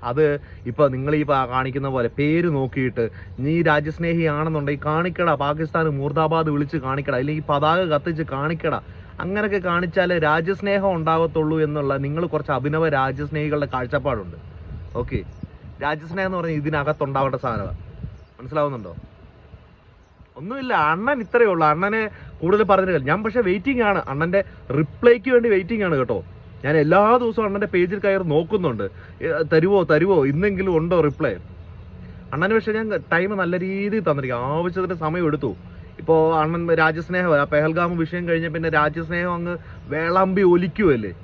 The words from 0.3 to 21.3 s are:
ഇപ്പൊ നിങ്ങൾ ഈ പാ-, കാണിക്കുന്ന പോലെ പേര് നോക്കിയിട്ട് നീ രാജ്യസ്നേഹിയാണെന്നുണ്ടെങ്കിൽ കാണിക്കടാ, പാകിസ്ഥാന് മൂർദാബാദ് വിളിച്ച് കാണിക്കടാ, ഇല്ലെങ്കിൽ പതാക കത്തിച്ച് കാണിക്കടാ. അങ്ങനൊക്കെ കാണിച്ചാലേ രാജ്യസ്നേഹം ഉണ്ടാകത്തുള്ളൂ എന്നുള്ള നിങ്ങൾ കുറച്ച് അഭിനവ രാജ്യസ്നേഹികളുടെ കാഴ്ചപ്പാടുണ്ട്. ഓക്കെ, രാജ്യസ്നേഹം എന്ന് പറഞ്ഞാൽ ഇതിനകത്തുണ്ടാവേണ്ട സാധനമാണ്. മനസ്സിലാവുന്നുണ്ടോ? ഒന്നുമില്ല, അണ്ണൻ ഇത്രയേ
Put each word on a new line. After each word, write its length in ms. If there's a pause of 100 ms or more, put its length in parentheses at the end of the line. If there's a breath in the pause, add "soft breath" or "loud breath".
ഇപ്പൊ 140 (100)
നിങ്ങൾ 260
ഈ 100
പാ-, 220
കാണിക്കുന്ന 420
പോലെ 140 (100)
പേര് 300 (100)
നോക്കിയിട്ട് 460 (400 loud breath)
നീ 100 (160)
രാജ്യസ്നേഹിയാണെന്നുണ്ടെങ്കിൽ 1200
കാണിക്കടാ, 440 (100)
പാകിസ്ഥാന് 560
മൂർദാബാദ് 560
വിളിച്ച് 320
കാണിക്കടാ, 360
ഇല്ലെങ്കിൽ 280
പതാക 280 (140)
കത്തിച്ച് 400
കാണിക്കടാ. 460 (440 loud breath)
അങ്ങനൊക്കെ 360 (100)
കാണിച്ചാലേ 480 (100)
രാജ്യസ്നേഹം 720
ഉണ്ടാകത്തുള്ളൂ 680
എന്നുള്ള 280 (120)
നിങ്ങൾ 160 (120)
കുറച്ച് 240
അഭിനവ 300 (100)
രാജ്യസ്നേഹികളുടെ 760
കാഴ്ചപ്പാടുണ്ട്. 640 (640)
ഓക്കെ, 180 (640)
രാജ്യസ്നേഹം 460
എന്ന് 100
പറഞ്ഞാൽ 220
ഇതിനകത്തുണ്ടാവേണ്ട 840
സാധനമാണ്. 360 (580)
മനസ്സിലാവുന്നുണ്ടോ? 560 (1400)
ഒന്നുമില്ല, 340 (200)
അണ്ണൻ 320
ഇത്രയേ 280